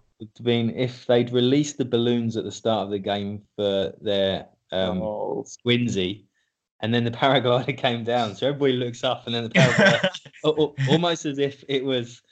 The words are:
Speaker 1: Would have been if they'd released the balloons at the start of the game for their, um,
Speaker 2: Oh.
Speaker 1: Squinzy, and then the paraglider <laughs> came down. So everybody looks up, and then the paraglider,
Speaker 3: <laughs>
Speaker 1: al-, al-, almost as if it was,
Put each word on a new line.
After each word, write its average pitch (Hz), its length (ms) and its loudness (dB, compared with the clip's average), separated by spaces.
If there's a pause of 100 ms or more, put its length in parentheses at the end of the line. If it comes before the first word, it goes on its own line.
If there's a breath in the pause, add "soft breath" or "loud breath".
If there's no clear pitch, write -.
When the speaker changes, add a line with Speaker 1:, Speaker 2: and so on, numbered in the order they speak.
(200)
Speaker 1:
Would 107 180 -16
have 120 80 -8
been 117 260 2
if 123 340 -4
they'd 123 260 2
released 127 460 2
the 131 80 -2
balloons 117 520 0
at 104 60 -2
the 101 80 -8
start 107 340 -2
of 101 60 -8
the 104 80 -2
game 101 440 -4 (120)
for 98 460 0
their, 98 440 0 (260)
um, 92 300 -2
Speaker 2:
Oh. 104 460 -6
Speaker 1:
Squinzy, 107 760 -2 (580)
and 113 120 -2
then 120 120 2
the 117 60 -2
paraglider 123 640 2
<laughs> - 0 -
came 117 260 -2
down. 113 320 -2
So 123 120 -4
everybody 139 260 0
looks 123 300 -4
up, 123 220 -2
and 117 100 -6
then 117 80 -2
the 113 60 -6
paraglider, 185 600 4 (180)
Speaker 3:
<laughs> - 180 -8
Speaker 1:
al-, 151 140 2
al-, 151 160 0 (140)
almost 165 360 2
as 139 140 -4
if 139 300 -2
it 135 160 0
was, 123 360 -4 (100)